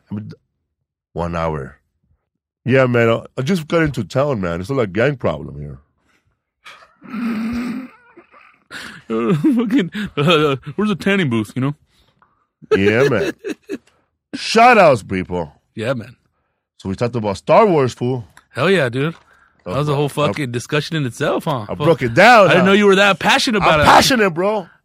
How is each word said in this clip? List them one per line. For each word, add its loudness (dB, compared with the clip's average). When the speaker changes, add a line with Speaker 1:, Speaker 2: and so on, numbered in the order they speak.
Speaker 1:
I -10
mean, -12
one -6
hour. -6
Yeah, 4
man. 2
I, -2
I -6
just -2
got 0
into -4
town, -2
man. -4
It's -12
not -4
a -2
gang -2
problem -6
here. -14
Speaker 2:
<laughs> -8
Uh, -2
fucking, 0
uh, 2
where's -2
the -2
tanning 0
booth, -2
you -6
know? -4
Speaker 1:
Yeah, 2
man. -2
<laughs> -20
Shout 4
outs, 6
people. -6
Speaker 2:
Yeah, -6
man. -12
Speaker 1:
So -12
we -4
talked -4
about -4
Star 2
Wars, 0
fool. -6
Speaker 2:
Hell -2
yeah, 0
dude. -4
That -8
was -2
a 0
whole -2
Speaker 1:
I -4
Speaker 2:
fucking -4
discussion -4
in -4
itself, -4
huh? -4
Speaker 1:
I -10
Speaker 2:
Fuck. -10
Speaker 1:
broke 2
it -2
down, 8
Speaker 2:
I 4
didn't 4
Speaker 1:
huh? 4
Speaker 2:
know 4
you 4
were 6
that 2
passionate 0
about 2
Speaker 1:
I'm -
Speaker 2:
it. 4
Speaker 1:
passionate, 4
bro. -4